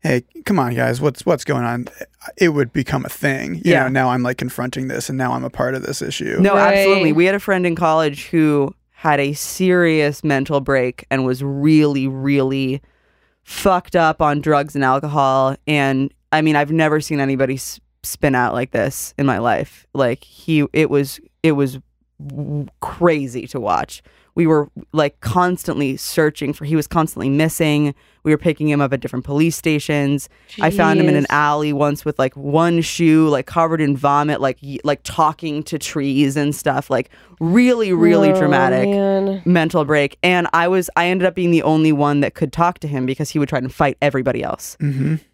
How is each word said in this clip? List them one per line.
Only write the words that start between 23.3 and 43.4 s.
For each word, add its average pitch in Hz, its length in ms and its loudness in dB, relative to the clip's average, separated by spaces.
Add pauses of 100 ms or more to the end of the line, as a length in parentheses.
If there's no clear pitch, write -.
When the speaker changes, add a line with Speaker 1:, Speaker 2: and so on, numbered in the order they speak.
Speaker 2:
to 135 120 -8
watch. - 420 -4 (320)
We 170 120 2
were, 151 220 2 (240)
like, 151 280 0
constantly 175 760 -2
searching 151 560 -2
for, 151 120 -12
he 151 120 -2
was 151 100 0
constantly 156 420 -2
missing. 147 640 0 (300)
We 156 80 0
were 151 80 4
picking 151 300 -2
him 147 120 0
up 139 120 0
at 135 80 -4
different 127 240 -8
police 151 320 0
stations. 147 720 -2 (320)
I - 100 2
found 170 300 2
him 160 80 4
in 151 80 2
an 143 80 2
Speaker 3:
Jeez. - 60 -4
Speaker 2:
alley 147 420 0
once 147 320 -2
with, 151 160 -4
like, 131 160 0
one 160 460 2
shoe, 160 460 4
like, 139 180 0
covered 165 340 0
in 143 160 0
vomit, 143 440 0
like, 131 220 -2
y-, 139 220 -12
like, 147 180 -2
talking 151 600 -2
to 165 120 -8
trees 139 600 0
and 147 180 0
stuff. 139 340 -4
Like, 131 220 -2 (300)
really, 220 520 2
really 202 380 6
Speaker 3:
Oh, 190 80 4
Speaker 2:
dramatic 135 500 2
Speaker 3:
man. 196 560 0
Speaker 2:
mental 165 400 2
break. 143 380 0
And 175 300 2
I 170 160 2
was, 185 260 0
I 170 120 2
ended 185 200 0
up 170 80 0
being 175 160 0
the 165 140 4
only 156 260 4
one 147 300 2
that 131 140 0
could 139 180 -4
talk 170 280 0
to - 80 -10
him 131 180 -4
because 135 240 -6
he 156 100 -2